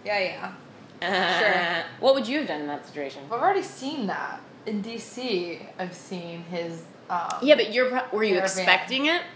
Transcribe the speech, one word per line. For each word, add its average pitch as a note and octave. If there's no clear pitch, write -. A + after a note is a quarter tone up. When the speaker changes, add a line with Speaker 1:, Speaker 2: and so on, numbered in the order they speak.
Speaker 1:
Yeah, G3+
yeah. F#3
Speaker 2:
Uh, F3+
Speaker 1:
Sure. F3+
Speaker 2:
what C4+
would A#3+
you C#4+
have B3
done D3+
in D3
that D3
situation? C#3
Speaker 1:
I've A#3
already F#4+
seen C4+
that C#3+
in G#3+
D A#3
C. F3+
I've F3+
seen E3+
his, E3+
um, F3
Speaker 2:
Yeah, D4
but A3
you're B3+
pro-, B3+
were G#3+
you G3+
Speaker 1:
caravan. F#3
Speaker 2:
expecting F#3
it? E4